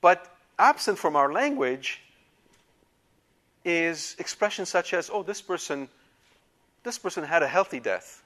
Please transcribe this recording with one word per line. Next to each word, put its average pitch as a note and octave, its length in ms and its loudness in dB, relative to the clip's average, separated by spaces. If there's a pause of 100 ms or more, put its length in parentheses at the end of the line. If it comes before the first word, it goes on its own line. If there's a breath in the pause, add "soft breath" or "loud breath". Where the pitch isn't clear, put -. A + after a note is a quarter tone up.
But F3+ 260 6 (300)
absent G#3+ 400 4
from D#3 180 0
our C#3+ 180 4
language D3+ 680 -2 (1600)
is E3 520 -2
expressions - 520 -4
such F3 240 0
as, E3+ 180 -2
"Oh, G3 120 -4
this G3+ 180 -8
person, C#3+ 480 -6 (920 soft breath)
this A#3 140 -10
person F3+ 260 -6
had D#3+ 200 2
a C#3 40 0
healthy D#3+ 320 0
death." G2+ 460 -6